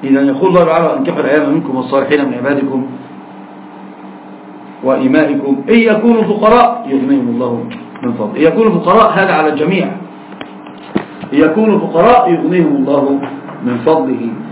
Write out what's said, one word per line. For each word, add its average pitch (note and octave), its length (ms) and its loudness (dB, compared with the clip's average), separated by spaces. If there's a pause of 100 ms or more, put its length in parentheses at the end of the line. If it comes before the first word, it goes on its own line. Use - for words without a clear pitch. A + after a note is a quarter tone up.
إذا C3+ 180 2
يقول C#3 280 2
الله F3 160 6
تعالى: D#3+ 320 0
"أنكحوا C#3 220 -2
الأيام C#3+ 340 2
منكم C#3 220 -2
والصالحين C#3 500 0
من B2 80 -4
عبادكم C3+ 520 -2 (2000)
وإمائكم C#3 840 0
إن A#3 100 6
يكونوا A3+ 440 4
فقراء A3 680 2
يغنيهم C3+ 400 0
الله A#2+ 340 -4 (400)
من A#2+ 100 -2
فضله". G#2 240 -6
إن C#3 40 0
يكونوا F#3 300 4
فقراء F3 420 4
هذا F#3+ 200 2
على D#3 200 0
الجميع، D#3+ 320 0 (1500)
إن C#3+ 60 2
يكونوا G#3 400 4
فقراء F#3 540 4
يغنيهم D#3+ 420 0
الله C3+ 440 0 (460)
من B2 200 -2
فضله C3 440 0 (220)